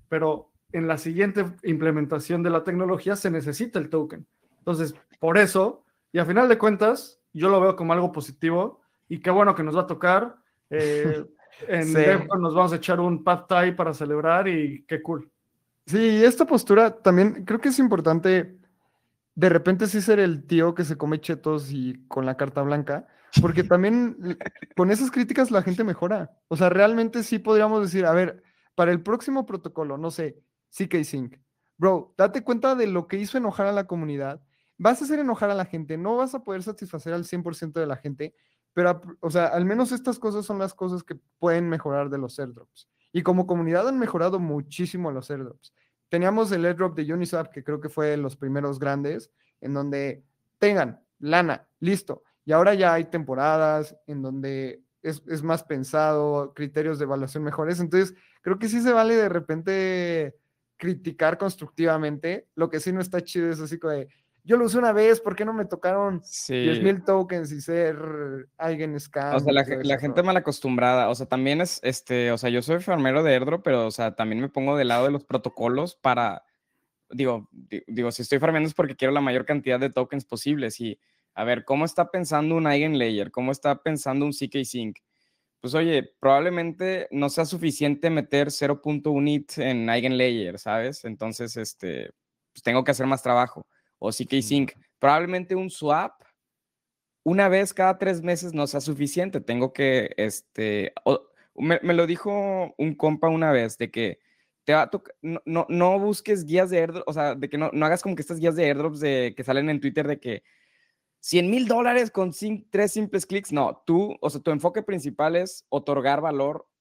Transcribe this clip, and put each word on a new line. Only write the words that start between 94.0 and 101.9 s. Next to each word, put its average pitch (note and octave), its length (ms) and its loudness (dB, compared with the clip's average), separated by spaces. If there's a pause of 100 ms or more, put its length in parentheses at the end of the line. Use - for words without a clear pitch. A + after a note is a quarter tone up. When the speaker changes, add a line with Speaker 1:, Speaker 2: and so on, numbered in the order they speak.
Speaker 3:
C B2 140 -6
K C3+ 160 0
Sync. B2+ 300 0
Speaker 1:
Ujú. - 120 -20 (140)
Speaker 3:
Probablemente F3 560 0
un F#3+ 160 -4
swap D#3 520 -2 (1040)
una F#3+ 240 4
vez F#3+ 260 2
cada F#3+ 240 2
tres F#3 240 -2
meses F3 320 -4
no D3 120 0
sea C#3+ 140 -4
suficiente. D3 600 -4
Tengo B2 320 -2
que, C3 440 0
este, G#2 760 -4 (120)
o, - 240 0 (280)
me, E3 260 0
me F3 100 0